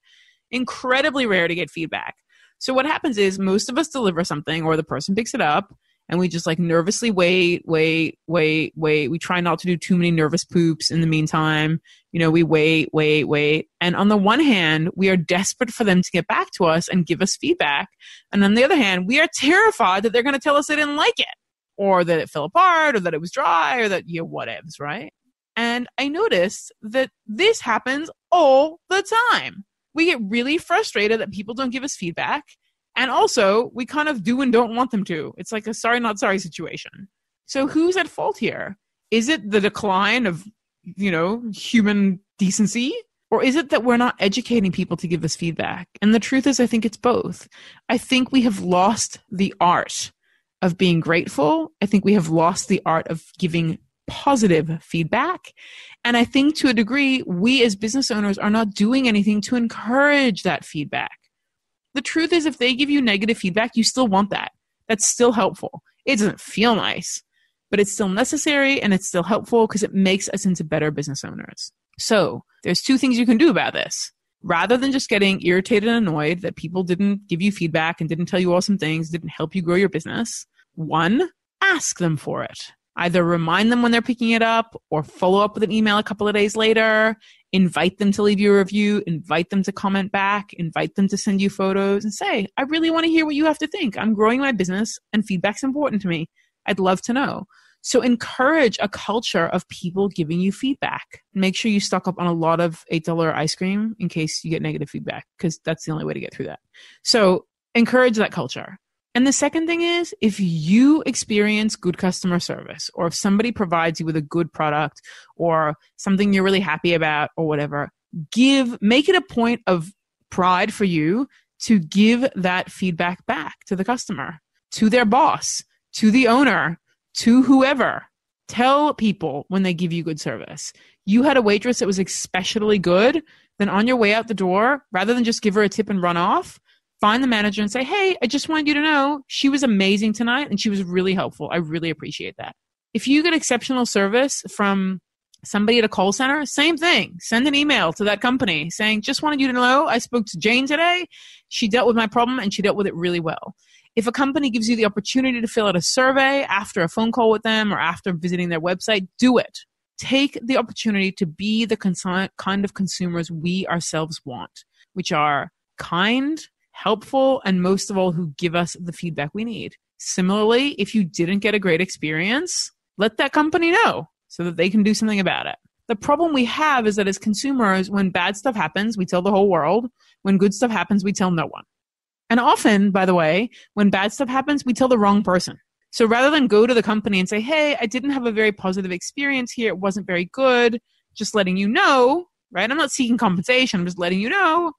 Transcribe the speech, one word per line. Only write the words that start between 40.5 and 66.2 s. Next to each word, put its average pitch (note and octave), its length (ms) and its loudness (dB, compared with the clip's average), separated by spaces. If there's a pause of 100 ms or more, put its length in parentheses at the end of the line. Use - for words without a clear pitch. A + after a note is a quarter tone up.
you F#3+ 260 -6
know, F3+ 320 -2 (120)
human G3+ 640 0 (180)
decency? A3 560 0 (360)
Or A3+ 140 2
is C4 120 2
it D4 140 -2
that C4+ 140 0
we're A#3+ 140 2
not B3 220 0
educating G3 540 0
people F3 240 -4
to F3+ 100 -6
give E3 160 -2
us D#3+ 140 -4
feedback? E3 500 -6 (140)
And G#3+ 120 4
the A#3 60 4
truth C4 260 0
is, C#4 140 2
I A#3+ 80 2
think A3+ 180 -2
it's A3 120 -6
both. F3+ 500 -2 (400)
I B3 100 0
think B3+ 340 -2
we C4 100 4
have A3 180 0
lost F#3 600 0 (100)
the F#3+ 320 -2
art - 500 0 (500)
of F3+ 160 0
being F3 220 4
grateful. C#4 720 0 (100)
I G3+ 40 0
think G3 180 0
we G3+ 100 4
have E3+ 160 2
lost E3+ 380 0
the F#3+ 180 0
art D#3+ 220 -2
of E3 160 -8 (140)
giving E3 420 -2 (260)
positive E3+ 760 0
feedback. A3+ 720 -4 (500)
And A#3+ 140 2
I A#3+ 80 4
think C#4 320 2
to - 100 2
a B3+ 60 4
degree, B3+ 520 0
we A#3 380 2
as G#3+ 140 2
business A3 340 -2
owners G#3 260 0
are G#3 120 0
not G#3+ 220 2
doing B3 360 2
anything G#3 340 2
to B3 140 -2
encourage B3 880 2
that E3 220 -2
feedback. C#3 520 -8 (760)
The C4+ 80 -4
truth D#4+ 300 -2
is, E4+ 140 2
if D4+ 120 -4
they B3+ 160 2
give C#4 160 0
you C#4+ 120 2
negative G#3+ 360 0
feedback, G#3+ 380 -2
you A3+ 80 4
still B3+ 240 2
want G3 220 2
that. - 240 -6 (340)
That's G#3+ 180 0
still A#3+ 280 2
helpful. - 500 -4 (220)
It C4 120 0
doesn't G#3 220 0